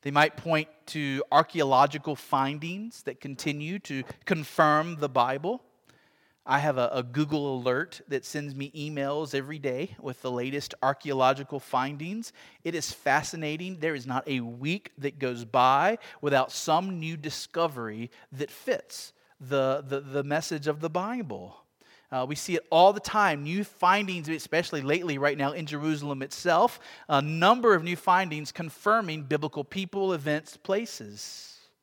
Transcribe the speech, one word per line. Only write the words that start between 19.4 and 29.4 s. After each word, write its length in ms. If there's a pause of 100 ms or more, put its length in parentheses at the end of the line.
the, 460
the, 140
the 220
message 440
of 140
the 100
Bible. 680 (560)
Uh, 120
we 120
see 180
it 160
all 220
the 80
time, 420
new 220
findings, 640
especially 540
lately 360
right 180
now 160
in 140
Jerusalem 560
itself, 560 (300)
a 120
number 540
of 80
new 140
findings 560
confirming 720
biblical 400